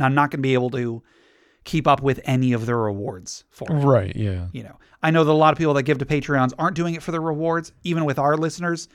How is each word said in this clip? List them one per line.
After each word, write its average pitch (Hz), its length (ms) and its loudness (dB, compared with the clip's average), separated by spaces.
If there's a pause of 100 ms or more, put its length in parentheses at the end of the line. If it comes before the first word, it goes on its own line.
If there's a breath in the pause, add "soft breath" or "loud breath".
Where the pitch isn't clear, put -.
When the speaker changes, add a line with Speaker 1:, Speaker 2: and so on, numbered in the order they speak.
Speaker 1:
I'm 135 140 2
not 143 160 4
gonna 143 100 -6
be 131 140 2
able 123 160 0
to 120 320 -6 (600 soft breath)
keep 160 220 -2
up 139 160 4
with 135 220 0
any 127 280 2
of 113 140 -2
the 120 80 -2
rewards 101 760 -6
for - 200 -12
it. 160 40 0 (100)
Speaker 2:
Right, 117 320 4
yeah. 92 360 -4
Speaker 1:
You 110 120 -12
know, - 140 -20 (240 soft breath)
I 160 80 2
know 160 140 4
that 151 60 4
a - 20 4
lot 156 200 6
of 151 60 -4
people 156 160 2
that 139 100 2
give 143 140 0
to 131 80 -6
Patreons 135 520 0
aren't 165 180 -2
doing 170 180 -2
it 160 80 -10
for 175 100 -6
the 165 80 -2
rewards, 160 520 -2 (120)
even 165 200 -2
with 139 140 -2
our 147 180 2
listeners, 165 580 -4